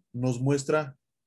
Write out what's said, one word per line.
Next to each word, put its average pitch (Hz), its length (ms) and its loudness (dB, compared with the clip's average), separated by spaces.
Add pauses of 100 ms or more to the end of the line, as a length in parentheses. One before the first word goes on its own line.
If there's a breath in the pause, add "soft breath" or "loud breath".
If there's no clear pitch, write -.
(140)
nos 123 260 -2
muestra 139 580 0 (280)